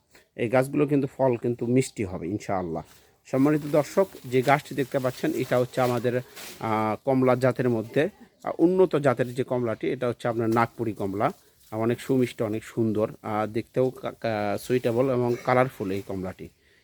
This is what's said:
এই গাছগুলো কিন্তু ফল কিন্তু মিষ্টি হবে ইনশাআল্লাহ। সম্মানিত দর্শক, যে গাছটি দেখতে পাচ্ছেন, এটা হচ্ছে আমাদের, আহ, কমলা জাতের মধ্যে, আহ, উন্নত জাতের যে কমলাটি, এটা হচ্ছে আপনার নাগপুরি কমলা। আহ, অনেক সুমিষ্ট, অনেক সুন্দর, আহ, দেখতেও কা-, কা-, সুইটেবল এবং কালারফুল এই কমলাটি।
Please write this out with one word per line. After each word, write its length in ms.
এই 120
গাছগুলো 380
কিন্তু 220
ফল 180
কিন্তু 300
মিষ্টি 380
হবে 240
ইনশাআল্লাহ। 540
সম্মানিত 360
দর্শক, 340
যে 180
গাছটি 320
দেখতে 240
পাচ্ছেন, 360
এটা 240
হচ্ছে 220
আমাদের, 400
আহ, 440
কমলা 320
জাতের 320
মধ্যে, 400
আহ, 140
উন্নত 380
জাতের 380
যে 100
কমলাটি, 460
এটা 180
হচ্ছে 200
আপনার 220
নাগপুরি 420
কমলা। 320
আহ, 540
অনেক 220
সুমিষ্ট, 420
অনেক 220
সুন্দর, 460
আহ, 240
দেখতেও 440
কা-, 300
কা-, 380
সুইটেবল 520
এবং 240
কালারফুল 460
এই 160
কমলাটি। 420